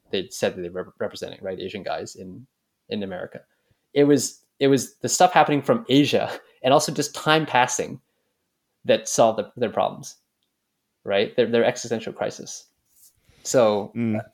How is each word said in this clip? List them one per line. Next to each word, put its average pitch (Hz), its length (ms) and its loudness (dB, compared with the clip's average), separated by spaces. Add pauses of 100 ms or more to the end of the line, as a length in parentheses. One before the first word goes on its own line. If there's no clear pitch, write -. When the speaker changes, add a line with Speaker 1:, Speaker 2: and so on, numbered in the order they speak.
(100)
Speaker 1:
they 92 200 -4
said - 260 -4
that 90 60 -10
they 85 80 -10
were 90 280 -10
representing, 98 440 -10
right? 95 180 -8
Asian 95 220 -10
guys - 340 -8
in, 95 300 -18 (420)
in 104 140 -6
America. 95 400 -10 (500)
It 143 120 4
was, 143 360 2 (180)
it 139 100 2
was 131 280 2
the 120 140 -8
stuff 180 240 4
happening 147 260 4
from 117 300 0
Asia 127 420 4 (160)
<laughs> - 140 -16
and 127 100 4
also 151 200 4
just 143 220 -6
time 156 300 2
passing 123 560 0 (840)
that 110 200 2
solved 110 320 4
the, 95 180 -8
their 120 140 -2
problems, - 460 -4 (880)
right? 101 320 -2
Their, 120 100 2
their 117 180 2
existential 117 500 -4
crisis. - 500 -10 (800)
So 107 520 2
Speaker 2:
Mm. 113 400 -2